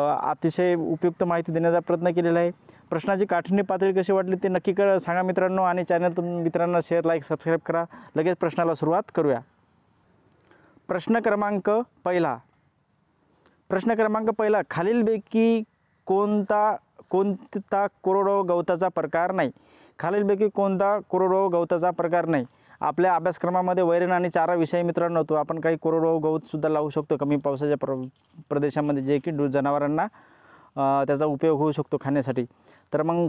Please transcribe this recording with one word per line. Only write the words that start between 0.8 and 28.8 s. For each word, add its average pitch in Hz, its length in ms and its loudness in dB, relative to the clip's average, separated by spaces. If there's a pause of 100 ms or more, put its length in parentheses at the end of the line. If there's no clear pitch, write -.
माहिती 170 280 -2
देण्याचा 170 260 2
प्रयत्न 170 320 0
केलेला 170 280 2
आहे. 175 120 2 (400)
प्रश्नाची 190 360 -2
काठिण्य 180 360 0
पातळी 190 300 0
कशी 185 200 0
वाटली 190 240 0
ते 190 120 -2
नक्की 185 240 0
कर, 196 260 4
सांगा 175 240 -2
मित्रांनो. 185 400 0
आणि 180 260 0
चॅनल 175 280 2
तुम-, 175 260 -4
मित्रांना 170 380 0
शेअर, 165 240 -2
लाईक, 165 180 0
सबस्क्राईब 165 440 -2
करा. 170 180 -2 (320)
लगेच 165 200 0
प्रश्नाला 165 380 0
सुरुवात 160 280 0 (120)
करूया. 143 260 2 (1500)
प्रश्न 190 300 -2
क्रमांक 208 520 -2 (340)
पहिला. 165 340 0 (1300)
प्रश्न 196 260 0
क्रमांक 214 360 0
पहिला, 214 300 2 (100)
खालीलपैकी 220 920 0 (440)
कोणता, 208 680 0 (340)
कोणता 196 760 -2 (160)
कोरडवाहू 196 400 2
गवताचा 175 460 0
प्रकार 170 440 -2
नाही? 160 180 0 (480)
खालीलपैकी 202 500 0
कोणता 196 500 0 (100)
कोरडवाहू 185 400 2
गवताचा 175 420 0
प्रकार 170 360 0
नाही? 147 180 0 (360)
आपल्या 170 340 2
अभ्यासक्रमामध्ये 180 720 0
वैरण 175 280 2
आणि 180 180 2
चारा 170 240 0
विषय 175 280 0
मित्रांनो, 170 400 0
तो 156 120 0
आपण 156 260 -2
काही 160 160 2
कोरडवाहू 165 420 2
गवतसुद्धा 156 500 -2
लावू 151 220 0
शकतो 147 260 -2
कमी 143 200 0
पावसाच्या 143 400 0
प्र-, 131 300 -6 (420)
प्रदेशामध्ये, 147 540 -2